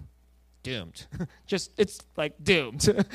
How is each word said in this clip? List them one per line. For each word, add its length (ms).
Doomed. 440
<laughs> 200
Just, 300
it's, 240
like, 260
doomed. 720